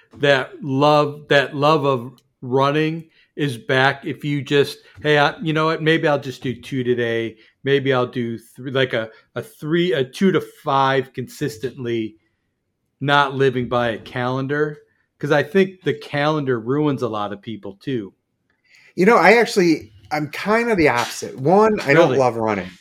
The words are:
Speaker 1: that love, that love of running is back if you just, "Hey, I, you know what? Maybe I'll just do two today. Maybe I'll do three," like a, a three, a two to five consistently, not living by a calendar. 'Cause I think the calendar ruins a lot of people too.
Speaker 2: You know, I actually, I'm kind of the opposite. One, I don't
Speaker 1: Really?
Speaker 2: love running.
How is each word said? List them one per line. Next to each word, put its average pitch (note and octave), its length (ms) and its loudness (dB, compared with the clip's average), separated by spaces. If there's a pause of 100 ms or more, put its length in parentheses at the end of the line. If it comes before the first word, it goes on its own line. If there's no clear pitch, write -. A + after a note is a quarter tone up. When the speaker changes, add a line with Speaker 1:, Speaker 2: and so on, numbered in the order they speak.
(180)
Speaker 1:
that C#3 460 0
love, D3 680 2
that C3 260 2
love C#3+ 300 2
of C3 340 -2 (220)
running D3 680 -2 (260)
is C#3 220 -4
back C3 480 0
if C#3 180 -10
you D3 180 -4
just, C#3+ 360 0 (240)
"Hey, D3+ 160 2
I, D3+ 220 2
you D#3+ 140 -4
know D#3 120 0
what? D#3+ 160 -2
Maybe D#3 260 2
I'll C#3+ 120 2
just B2+ 240 -12
do B2+ 180 -4
two C3 220 -6
today. A#2 540 -2 (260)
Maybe C3+ 280 2
I'll B2+ 160 2
do A#2 300 -6
three," B2+ 340 -16
like C3 220 0
a, A2+ 160 -4 (240)
a B2 80 -8
three, E3+ 500 -2
a C#3+ 140 0
two F#3+ 260 2
to D#3 80 2
five C3+ 720 -2
consistently, A#2+ 1000 -8 (840)
not C#3+ 320 2
living C3 340 0
by A#2+ 220 0
a G#2+ 100 -4
calendar. C3+ 800 -4 (420)
'Cause D3 120 -2
I C#3+ 120 4
think F#3+ 380 0
the C#3+ 120 -2
calendar C#3+ 680 -2
ruins C3+ 420 -2
a A#2+ 80 -2
lot G#2 240 -6
of G2 80 -14
people G2+ 340 -12
too. G#2+ 380 -8 (840)
Speaker 2:
You F3 100 2
know, A3+ 120 6
I F3+ 160 6
actually, G3+ 580 2 (200)
I'm D3+ 180 -4
kind A#3 420 -2
of G#3 60 0
the D#3 120 4
opposite. A#2 480 -4
One, G3 440 2
I - 120 2
don't D#3+ 160 6
Speaker 1:
Really? B2+ 100 2
Speaker 2:
love A#2+ 180 2
running. G#2 320 -2 (120)